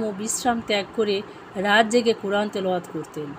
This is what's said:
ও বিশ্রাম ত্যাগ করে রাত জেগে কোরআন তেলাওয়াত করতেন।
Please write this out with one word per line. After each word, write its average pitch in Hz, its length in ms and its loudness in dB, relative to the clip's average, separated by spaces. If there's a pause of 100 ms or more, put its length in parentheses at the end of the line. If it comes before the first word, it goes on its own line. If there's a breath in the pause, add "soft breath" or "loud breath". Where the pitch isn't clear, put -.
ও 214 80 -2
বিশ্রাম 226 540 -2
ত্যাগ 202 200 0 (100)
করে 208 200 2 (400 loud breath)
রাত 208 320 6
জেগে 226 340 4
কোরআন 202 260 0
তেলাওয়াত 185 440 -2
করতেন। 151 360 -8 (100)